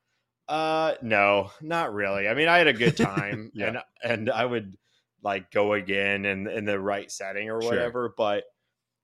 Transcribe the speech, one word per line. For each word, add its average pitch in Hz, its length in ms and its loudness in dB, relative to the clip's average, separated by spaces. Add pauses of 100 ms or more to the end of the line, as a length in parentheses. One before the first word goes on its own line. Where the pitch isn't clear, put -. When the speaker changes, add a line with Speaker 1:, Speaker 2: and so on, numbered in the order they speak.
(500)
Speaker 1:
uh, 160 540 0
no, 101 480 4 (100)
not 156 320 -2
really. 98 360 0
I 113 60 0
mean, 151 140 2
I 175 100 8
had 165 80 6
a 139 60 6
good 117 240 2
Speaker 2:
<laughs> - 0 -
Speaker 1:
time 120 560 -4
Speaker 2:
Yeah. 110 200 -4
Speaker 1:
and, 123 60 -8 (240)
and 117 280 -2
I 117 140 0
would, 110 320 -6 (460)
like, 101 280 -4
go 104 220 2
again 98 520 0
in, 98 220 -2
in 107 180 -6
the 101 140 -2
right 101 320 -4
setting 101 380 -8
or 113 120 -4
Speaker 2:
Sure. - 20 -2
Speaker 1:
whatever, 117 540 -2
but 104 280 0 (580)